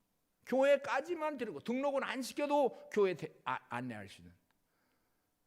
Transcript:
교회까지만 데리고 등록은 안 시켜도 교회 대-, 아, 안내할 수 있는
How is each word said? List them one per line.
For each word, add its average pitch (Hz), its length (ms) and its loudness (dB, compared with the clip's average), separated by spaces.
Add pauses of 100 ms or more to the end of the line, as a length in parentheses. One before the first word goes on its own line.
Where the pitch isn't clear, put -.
(460)
교회까지만 285 920 2
데리고 214 240 -6
등록은 269 420 -2
안 226 200 -2
시켜도 285 680 0
교회 196 240 4
대-, 156 180 -8 (120)
아, 127 140 -2 (100)
안내할 120 400 -8
수 - 140 -20
있는 87 120 -20 (1120)